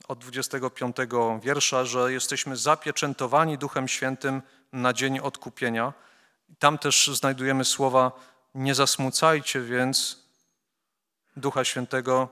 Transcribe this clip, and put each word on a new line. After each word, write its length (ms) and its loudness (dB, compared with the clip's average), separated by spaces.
od 120 -8
dwudziestego 500 -6
piątego 720 -2
wiersza, 460 0
że 280 0
jesteśmy 440 -4
zapieczętowani 1000 0
Duchem 300 -4
Świętym 540 -4
na 220 0
dzień 260 -2
odkupienia. 760 -4
Tam 180 6
też 360 2
znajdujemy 520 0
słowa: 460 4
„Nie 200 0
zasmucajcie 840 2
więc 640 -2
Ducha 260 -2
Świętego 680 -2